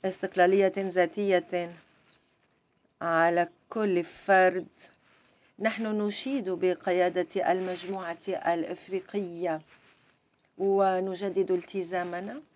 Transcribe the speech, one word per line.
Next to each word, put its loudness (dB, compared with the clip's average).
استقلالية 4
ذاتية 0
على 4
كل 0
فرد. 4
نحن -2
نشيد -4
بقيادة 0
المجموعة -6
الإفريقية -6
ونجدد 0
التزامنا -6